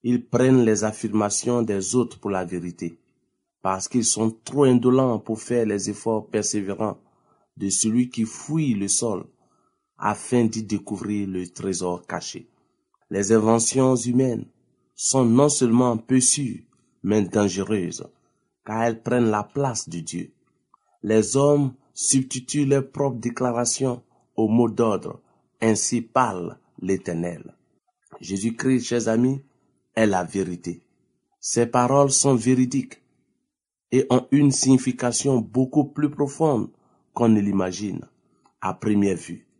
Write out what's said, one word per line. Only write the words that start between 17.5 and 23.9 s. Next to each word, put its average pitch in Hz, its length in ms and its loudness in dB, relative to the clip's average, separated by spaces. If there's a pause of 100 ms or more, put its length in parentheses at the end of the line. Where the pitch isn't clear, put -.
car 113 200 -4
elles 113 180 -2
prennent 117 280 2
la 104 140 0
place 135 440 -4
de 85 120 -8
Dieu. - 320 -10 (680)
Les 110 340 2
hommes 143 380 4 (180)
substituent 131 720 -2
leurs 135 260 0
propres 135 280 -4
déclarations 120 840 -2 (340)